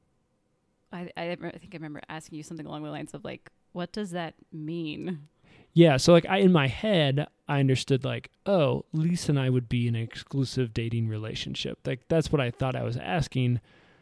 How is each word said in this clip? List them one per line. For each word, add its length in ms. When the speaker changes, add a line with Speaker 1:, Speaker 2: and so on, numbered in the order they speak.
Speaker 1:
I, 240
I, 140
I 60
think 360
I 40
remember 320
asking 280
you 60
something 240
along 160
the 80
lines 240
of, 100
like, 260
"What 200
does 180
that 240
mean?" 760
Speaker 2:
Yeah. 260
So, 140
like, 140
I, 120
in 140
my 140
head, 640
I 120
understood, 440
like, 260
"Oh, 480
Lisa 400
and 60
I 100
would 200
be 180
in 80
an 80
exclusive 720
dating 340
relationship." 800
Like, 220
that's 240
what 80
I 100
thought 240
I 80
was 140
asking, 640